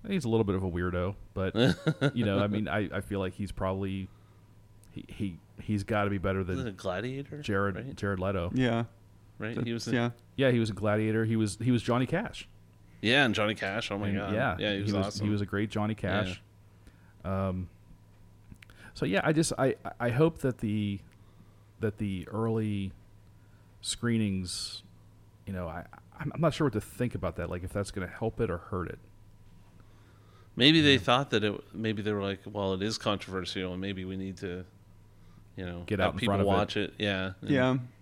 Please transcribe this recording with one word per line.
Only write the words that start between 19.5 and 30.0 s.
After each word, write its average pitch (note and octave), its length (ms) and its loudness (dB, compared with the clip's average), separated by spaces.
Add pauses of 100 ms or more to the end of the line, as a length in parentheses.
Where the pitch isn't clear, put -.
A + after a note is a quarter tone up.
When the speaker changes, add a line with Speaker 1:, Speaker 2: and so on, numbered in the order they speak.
Speaker 1:
I, C3 180 2 (240)
I A#2+ 100 2
hope D#3 300 4
that C3 200 -2
the, G#2 400 -2 (800)
that A2 180 -2
the F#2+ 340 -4
early G#2+ 600 -2 (920)
screenings, G#2 1000 -2 (640)
you G2 60 -8
know, F2+ 140 -6
I, E2 180 -8 (340)
I'm, - 160 -4
I'm D3 60 -2
not D#3+ 120 4
sure D#3 140 2
what A2+ 60 2
to G#2+ 80 2
think - 340 -4
about F2 220 -2
that. E2+ 120 -4
Like, F2+ 140 -4
if F#2 100 -8
that's G2+ 180 -2
gonna F#2 160 -4
help - 320 -4
it A2+ 120 2
or F2 80 -2
hurt F2+ 300 -4
it. - 100 -10 (1600)